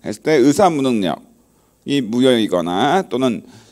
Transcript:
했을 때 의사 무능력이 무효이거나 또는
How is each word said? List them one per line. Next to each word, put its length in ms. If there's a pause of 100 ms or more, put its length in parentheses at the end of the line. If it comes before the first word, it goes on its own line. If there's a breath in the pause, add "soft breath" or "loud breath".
했을 200
때 80
의사 360
무능력이 1300
무효이거나 1040
또는 360 (280 loud breath)